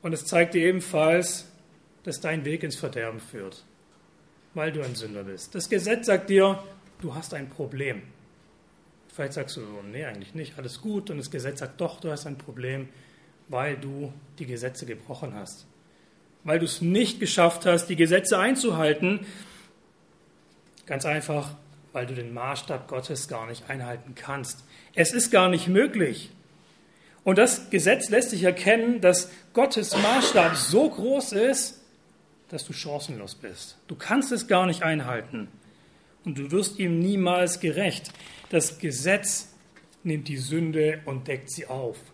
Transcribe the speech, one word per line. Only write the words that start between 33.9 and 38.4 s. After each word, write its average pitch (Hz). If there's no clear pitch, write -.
kannst 262
es 240
gar 185
nicht 175
einhalten. 123
Und 143
du 139
wirst 190
ihm 175
niemals 180
gerecht. 170